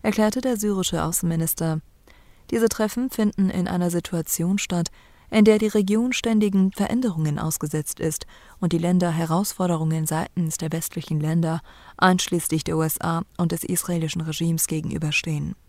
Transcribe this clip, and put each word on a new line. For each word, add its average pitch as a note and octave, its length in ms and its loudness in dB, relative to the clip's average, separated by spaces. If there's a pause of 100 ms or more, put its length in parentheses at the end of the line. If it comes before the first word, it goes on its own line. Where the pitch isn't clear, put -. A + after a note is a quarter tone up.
erklärte G#3+ 400 0
der B3+ 160 0
syrische F#3+ 480 0
Außenminister, E3 720 -2 (720)
diese A3+ 180 2
Treffen A#3 420 0
finden G#3 400 2
in F3+ 200 -2
einer F3 200 0
Situation E3+ 680 -2
statt, F3 320 -2 (440)
in G#3+ 120 8
der G#3+ 140 8
die G#3+ 80 0
Region G#3+ 440 2
ständigen G#3 640 2
Veränderungen E3+ 680 0
ausgesetzt D#3 600 -4
ist D#3+ 240 -4 (340)
und E3+ 140 0
die E3+ 40 2
Länder F3 340 2
Herausforderungen D#3+ 920 0
seitens D#3+ 520 -4
der D#3+ 160 -4
westlichen D#3+ 480 -4
Länder, D#3+ 400 0 (340)
einschließlich F3+ 680 2
der E3 100 -2
U D#3+ 60 2
S D#3+ 180 -2
A E3 220 -2 (160)
und F3 160 0
des E3 100 -4
israelischen E3+ 560 -2
Regimes, D#3+ 480 -2
gegenüberstehen. D#3 880 -4 (140)